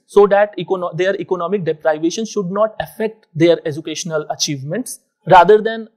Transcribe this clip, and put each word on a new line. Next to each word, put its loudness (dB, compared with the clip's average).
so 6
that 2
econo-, -6
their -2
economic -4
deprivation -2
should -6
not -2
affect -8
their 4
educational -8
achievements, -8
rather 6
than -8